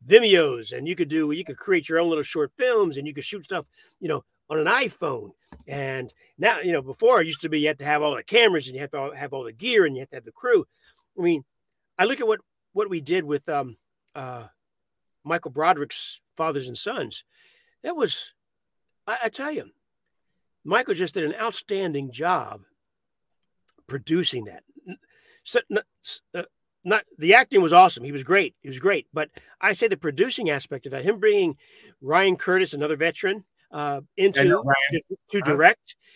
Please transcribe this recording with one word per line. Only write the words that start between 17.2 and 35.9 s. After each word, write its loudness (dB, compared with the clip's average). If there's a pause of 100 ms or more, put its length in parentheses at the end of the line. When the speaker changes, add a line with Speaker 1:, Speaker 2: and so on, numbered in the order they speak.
Speaker 1:
That -6
was, -4 (720)
I, -4
I -2
tell -8
you, -10 (920)
Michael 0
just -4
did -2
an -4
outstanding -4
job -4 (1200)
producing -4
that. -20 (240)
N-, -14 (480)
so, -2 (100)
n-, -2 (260)
s-, -12 (140)
uh, -6 (420)
not, 2 (140)
the 6
acting 6
was 2
awesome. 8
He -10
was -10
great. 0
He -14
was -12
great. 0
But -4 (300)
I 2
say 0
the 0
producing -2
aspect -6
of -10
that, -8
him 0
bringing 2 (440)
Ryan 2
Curtis, 0
another -2
veteran, -2 (260)
uh, -6 (160)
into 4
Speaker 2:
I 6
know 4
Ryan. 0
Speaker 1:
to, -8 (140)
to 0
Speaker 2:
Huh? 2
Speaker 1:
direct 4 (200)